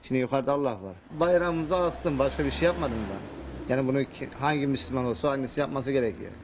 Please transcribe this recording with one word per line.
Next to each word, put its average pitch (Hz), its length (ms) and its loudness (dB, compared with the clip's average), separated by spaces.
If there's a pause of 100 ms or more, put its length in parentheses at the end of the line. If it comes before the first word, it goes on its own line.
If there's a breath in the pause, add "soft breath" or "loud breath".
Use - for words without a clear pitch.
Şimdi 131 180 0
yukarıda 135 300 2
Allah 143 200 2
var. 95 240 -8 (240)
Bayrağımızı 170 560 4
astım, 170 440 0
başka 139 260 2
bir 135 60 2
şey - 140 2
yapmadım 165 320 2 (140)
ben. - 640 -6
Yani 135 120 2
bunu 135 160 2
ki-, - 260 -8 (100)
hangi 143 280 2
Müslüman 131 380 0
olsa 123 240 0
aynısı 135 300 -2
yapması 135 320 -2
gerekiyor. 113 400 0 (120)